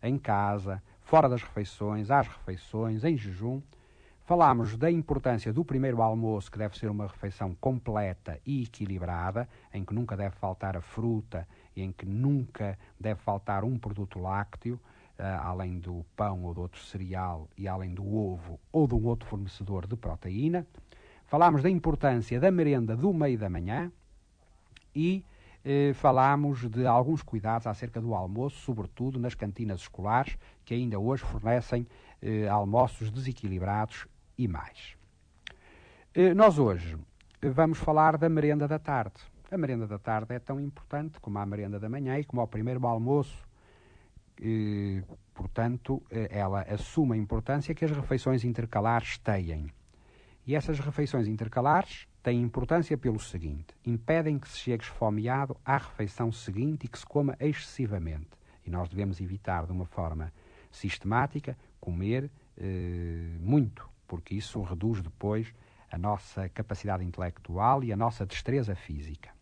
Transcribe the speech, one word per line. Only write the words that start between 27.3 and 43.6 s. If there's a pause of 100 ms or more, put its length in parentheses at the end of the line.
acerca
do
almoço,
sobretudo
nas
cantinas
escolares, (260)
que
ainda
hoje
fornecem, (360)
eh,
almoços
desequilibrados (300)
e
mais. (1200)
Eh,
nós
hoje (440)
vamos
falar
da
merenda
da
tarde. (300)
A
merenda
da
tarde
é
tão
importante
como
a
merenda
da
manhã
e
como
ao
primeiro
almoço. (1000)